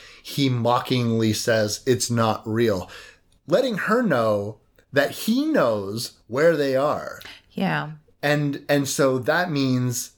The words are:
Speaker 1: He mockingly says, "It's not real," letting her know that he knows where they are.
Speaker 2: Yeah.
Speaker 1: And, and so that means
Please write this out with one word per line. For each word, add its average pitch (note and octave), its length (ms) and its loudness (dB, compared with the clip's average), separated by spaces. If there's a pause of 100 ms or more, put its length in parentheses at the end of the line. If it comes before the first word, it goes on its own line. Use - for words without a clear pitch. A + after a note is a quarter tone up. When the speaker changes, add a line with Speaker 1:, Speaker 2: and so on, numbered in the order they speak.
(220)
Speaker 1:
He C#3 260 -2
mockingly A#2+ 840 2
says, G#2+ 540 0
"It's B2 240 0
not A2+ 360 0
real," A2 440 0 (560)
letting A3+ 320 0
her A3+ 240 0
know A2 560 0 (340)
that C#3+ 200 2
he B3 340 0
knows A#2 680 0 (160)
where D3+ 280 4
they C#3 200 0
are. C3+ 440 -2 (320)
Speaker 2:
Yeah. D#3 400 -2 (300)
Speaker 1:
And, D3 460 0
and C#3+ 200 2
so C3+ 300 2
that E3 320 0
means B2+ 680 -2